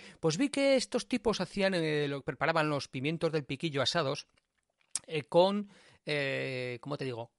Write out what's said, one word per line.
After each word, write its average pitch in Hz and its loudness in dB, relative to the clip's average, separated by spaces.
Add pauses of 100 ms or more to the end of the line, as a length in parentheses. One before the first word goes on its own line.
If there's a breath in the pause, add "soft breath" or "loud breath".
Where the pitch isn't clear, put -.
(200 loud breath)
pues 160 2
vi 277 0
que 277 4
estos - -2
tipos 233 0
hacían, 190 0
eh, 151 0
lo, 143 -4
preparaban 151 2
los 143 0
pimientos 156 -2
del 151 0
piquillo 139 -2
asados, 143 0 (800)
eh, 156 -4
con, 196 4 (340 loud breath)
eh, 135 -4
¿cómo 143 -6
te 143 -6
digo? 117 -8